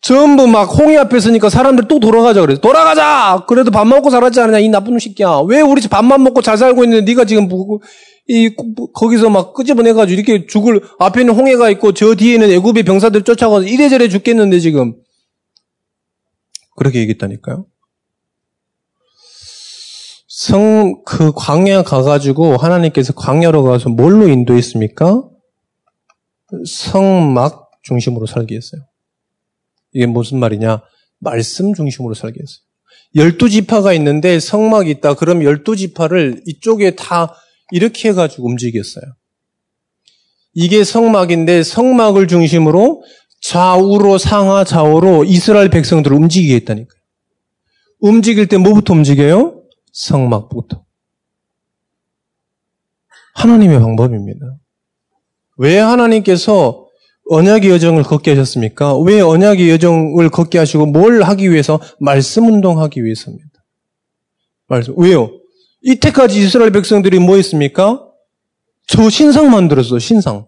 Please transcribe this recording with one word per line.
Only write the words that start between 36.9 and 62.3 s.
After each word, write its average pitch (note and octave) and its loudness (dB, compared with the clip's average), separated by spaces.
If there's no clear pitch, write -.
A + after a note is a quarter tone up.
다 E3+ -6
이렇게 A3 -4
해가지고 E3 -4
움직였어요. A#2+ -8
이게 F3 0
성막인데 F3 0
성막을 A3 0
중심으로 E3+ 0
좌우로, F#3+ 0
상하 G3 0
좌우로 D#3+ 2
이스라엘 G3 2
백성들을 D#3 0
움직이게 D#3+ 0
했다니까요. A2+ -8
움직일 G#3+ 2
때 G3+ 0
뭐부터 G#3 2
움직여요? D3+ 2
성막부터. A#2 -6
하나님의 G#3+ 2
방법입니다. A#2 -4
왜 D3 2
하나님께서 G#3+ 0
언약의 G3 2
여정을 E3 2
걷게 D3+ -2
하셨습니까? C3+ -2
왜 F#3+ 2
언약의 F3+ 2
여정을 E3 0
걷게 E3+ -2
하시고 D3+ 0
뭘 G3 2
하기 F#3+ 0
위해서? D#3 0
말씀 C#3+ 0